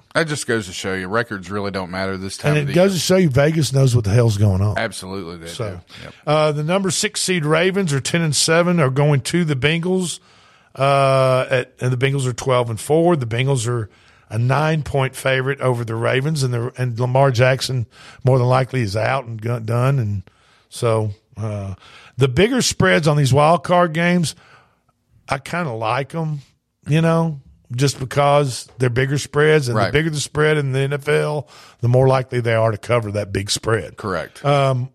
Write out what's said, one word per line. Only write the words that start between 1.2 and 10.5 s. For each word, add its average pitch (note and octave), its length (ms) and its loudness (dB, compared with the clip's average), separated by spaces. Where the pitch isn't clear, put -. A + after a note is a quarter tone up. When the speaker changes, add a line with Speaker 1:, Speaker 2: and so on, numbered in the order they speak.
Speaker 1:
really G2+ 220 -4
don't F#2 180 -6
matter F#2+ 260 -4
this F#2+ 200 -8
time D3 160 -2
Speaker 2:
And D3+ 60 0
Speaker 1:
of D3 40 0
Speaker 2:
it C#3+ 60 -4
Speaker 1:
the C#3 60 -4
Speaker 2:
goes F#3+ 180 4
Speaker 1:
year. F3+ 60 -2
Speaker 2:
to - 20 -2
show F3+ 160 2
you F#3 140 4
Vegas C#3+ 420 2
knows C3+ 240 4
what A#2+ 80 2
the F#2+ 80 -2
hell's A#2 260 4
going G2 240 4
on. G#2 160 0
Speaker 1:
Absolutely, F#2+ 600 -8
they E2 100 -14
Speaker 2:
So, G#2+ 220 -8
Speaker 1:
do. F2+ 100 -14
Yep. - 100 -18
Speaker 2:
uh, D3+ 280 2
the D3 100 -4
number F3+ 300 0
six - 280 -4
seed F3+ 240 -2
Ravens F3 480 0
are C#3 80 0
ten E3+ 220 -2
and D#3 120 0
seven, E3+ 440 2
are C3+ 120 4
going C#3+ 320 2
to F3 220 0
the D3+ 120 0
Bengals, E3+ 640 -2